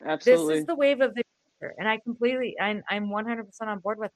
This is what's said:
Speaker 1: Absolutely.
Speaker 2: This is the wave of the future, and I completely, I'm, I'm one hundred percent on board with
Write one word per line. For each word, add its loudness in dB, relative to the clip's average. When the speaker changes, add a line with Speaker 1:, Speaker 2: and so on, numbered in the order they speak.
Speaker 1:
Absolutely. 4
Speaker 2:
This 2
is -4
the -2
wave 4
of 2
the -4
future, -12
and -2
I 0
completely, -2
I'm, -2
I'm -4
one -4
hundred -6
percent -10
on -6
board -4
with -6